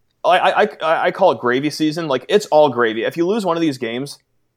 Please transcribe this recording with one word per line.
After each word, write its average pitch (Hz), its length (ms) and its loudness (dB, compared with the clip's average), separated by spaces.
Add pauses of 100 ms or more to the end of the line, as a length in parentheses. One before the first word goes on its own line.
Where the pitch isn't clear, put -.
(240)
I, 170 140 4
I, 175 240 2
I, 160 440 -2
I - 40 0
call 175 220 2
it 123 60 -4
gravy 131 320 -2
season. 156 360 -2
Like, 131 220 -2
it's 202 180 2
all 151 220 4
gravy. 113 360 0
If 131 120 -4
you 170 100 0
lose 202 200 -2
one 165 100 0
of 165 60 -4
these 143 160 -2
games, 120 400 -8 (380)